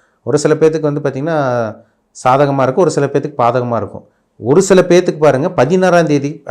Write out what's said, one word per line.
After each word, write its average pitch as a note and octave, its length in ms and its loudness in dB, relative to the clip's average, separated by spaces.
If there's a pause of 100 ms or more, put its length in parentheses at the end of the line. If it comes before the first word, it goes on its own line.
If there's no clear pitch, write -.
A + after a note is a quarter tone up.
(260)
ஒரு C3 180 -2
சில D3+ 160 2
பேத்துக்கு D#3 300 2
வந்து C#3+ 140 -6
பாத்தீங்கன்னா C#3+ 340 -4 (800)
சாதகமா C#3 500 2
இருக்கும், B2+ 200 0
ஒரு D3 100 0
சில C#3 160 0
பேத்துக்கு - 300 -4
பாதகமா A#2+ 380 0
இருக்கும். G2+ 240 -12 (360)
ஒரு C3+ 280 2
சில F#3+ 120 6 (100)
பேத்துக்கு F3 360 2
பாருங்க, C3+ 220 2 (120)
பதினாறாம் E3+ 500 2
தேதி C#3+ 200 -2 (200)